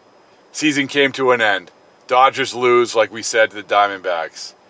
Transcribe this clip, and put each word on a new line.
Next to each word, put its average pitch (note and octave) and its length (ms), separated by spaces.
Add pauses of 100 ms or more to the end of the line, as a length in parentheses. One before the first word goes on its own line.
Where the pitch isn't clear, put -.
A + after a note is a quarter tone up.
(520)
season C#3+ 360
came C#3 240
to C3 200
an A#2+ 80
end. F#2+ 300 (360)
Dodgers - 480
lose, A#2+ 420
like G#2+ 160
we A2 100
said, A2 280
to G2+ 60
the G#2 60
Diamondbacks. F#2 880 (180)